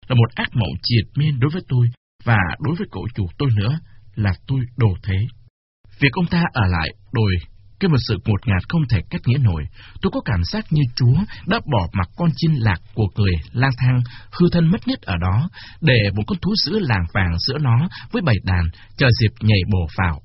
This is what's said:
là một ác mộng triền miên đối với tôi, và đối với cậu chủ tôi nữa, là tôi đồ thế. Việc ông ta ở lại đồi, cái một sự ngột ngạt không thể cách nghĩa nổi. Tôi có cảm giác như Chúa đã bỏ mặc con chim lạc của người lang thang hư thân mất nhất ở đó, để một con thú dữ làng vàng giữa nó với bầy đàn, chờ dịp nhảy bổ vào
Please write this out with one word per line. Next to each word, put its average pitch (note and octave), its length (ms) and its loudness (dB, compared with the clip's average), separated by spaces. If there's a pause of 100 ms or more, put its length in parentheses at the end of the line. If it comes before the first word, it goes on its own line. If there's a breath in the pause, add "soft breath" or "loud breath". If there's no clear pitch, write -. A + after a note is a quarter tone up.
là B2+ 60 0
một A#2 200 4
ác A3 180 -4
mộng F2+ 300 -2
triền A2 220 0 (120)
miên C#3+ 240 0
đối D3 100 2
với F3+ 180 -6
tôi, B2 200 2 (360)
và A2+ 140 4 (220)
đối D3 180 -2
với G3+ 140 -6
cậu F2+ 220 -8
chủ G2 120 -2 (120)
tôi C#3+ 180 0
nữa, A2+ 220 0 (360 soft breath)
là G#2 180 0 (140)
tôi C3+ 140 -2 (160)
đồ A2+ 120 4 (140)
thế. F#2+ 140 -2 (840)
Việc C#3+ 120 4
ông E3+ 140 0
ta F3 160 2 (100)
ở G#2+ 140 0
lại E2+ 220 0 (240)
đồi, G#2+ 220 2 (460)
cái G3 80 2
một D3+ 80 4 (120)
sự G#2 160 -2
ngột G#2 220 -2
ngạt F#2+ 220 0
không E3 220 0
thể F#2 100 2 (100)
cách F3 160 -6
nghĩa A#2+ 120 2
nổi. F2 260 0 (380 loud breath)
Tôi F#3+ 120 0
có C4+ 100 -4
cảm F2 200 -2
giác G#3+ 260 -4
như D3+ 120 2 (140)
Chúa B2+ 180 4 (320 loud breath)
đã A3+ 140 0 (120)
bỏ F#2 200 0
mặc G2 240 0
con E3+ 200 0
chim E3 180 0
lạc A2 260 0 (140)
của G#2+ 200 0
người G2 180 2 (200)
lang C3 260 0
thang B2+ 220 2 (320 loud breath)
hư F3 200 4
thân E3 180 4
mất A3+ 180 -2
nhất C4 140 -4
ở F#2 180 -6
đó, G2+ 280 2 (320 loud breath)
để A#2 360 4
một G#2 100 -2
con G3 120 -4
thú G3+ 160 -2 (120)
dữ F#3+ 120 0
làng A2+ 260 0 (100)
vàng F2 240 0
giữa C3 200 -4
nó C#3 300 2 (240 loud breath)
với A3+ 100 -2
bầy B2 220 2
đàn, F2+ 200 0 (320 loud breath)
chờ C3+ 120 2 (120)
dịp G#2+ 100 4 (100)
nhảy G2+ 200 4 (120)
bổ F2 140 0 (100)
vào E2+ 280 -2